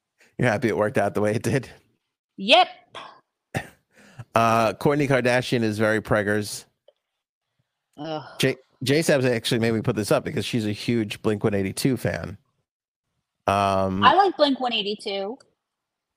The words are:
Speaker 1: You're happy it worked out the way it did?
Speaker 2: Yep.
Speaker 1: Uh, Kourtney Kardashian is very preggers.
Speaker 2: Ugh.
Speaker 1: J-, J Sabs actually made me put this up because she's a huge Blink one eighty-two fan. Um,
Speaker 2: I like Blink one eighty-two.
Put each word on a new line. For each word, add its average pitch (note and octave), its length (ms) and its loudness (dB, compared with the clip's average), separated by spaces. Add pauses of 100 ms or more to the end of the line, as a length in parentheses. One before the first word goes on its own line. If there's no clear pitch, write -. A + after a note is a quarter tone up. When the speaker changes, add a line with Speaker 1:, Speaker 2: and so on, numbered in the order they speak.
(400)
Speaker 1:
You're B2 100 2
happy A2 200 0
it F2 80 0
worked G#2+ 200 0
out G2+ 160 0
the G2+ 80 -2
way G#2 140 0
it A#2 80 -4
did? A#2+ 260 -2 (680)
Speaker 2:
Yep. A#3+ 320 4 (1600)
Speaker 1:
Uh, A2+ 400 4
Kourtney D3 340 0
Kardashian B2 540 2
is G#2+ 160 -2
very A2 240 2
preggers. G#2 640 -2 (1300)
Speaker 2:
Ugh. D3+ 260 -8 (160)
Speaker 1:
J-, C3 160 0 (260)
J C#3 200 2
Sabs C#3 280 2
actually A#2+ 300 0
made A2+ 140 2
me A2 80 0
put A#2 140 -2
this G#2 160 -2
up C#3+ 120 2
because G#2+ 220 -4
she's A2+ 200 -2
a G#2 60 -2
huge A2 500 -4
Blink G#2+ 220 -2
one G#2+ 100 0
eighty-two G2+ 440 -2
fan. - 400 -6 (1080)
Um, G2 580 2
Speaker 2:
I D#4 120 6
like F#4+ 220 4
Blink C#4+ 220 2
one B3 140 -4
eighty-two. G#3 640 -6 (800)